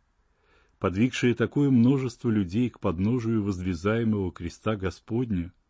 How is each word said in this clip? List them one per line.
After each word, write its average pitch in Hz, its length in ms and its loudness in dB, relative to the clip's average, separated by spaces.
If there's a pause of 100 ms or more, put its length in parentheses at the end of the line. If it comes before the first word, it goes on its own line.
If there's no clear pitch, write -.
(840)
подвигшее 113 500 0
такое 139 360 0
множество 127 600 2
людей 104 400 0
к - 120 -18
подножию 110 600 0
воздвизаемого 98 920 -2
креста 90 420 -6
Господня, 95 800 -4 (160)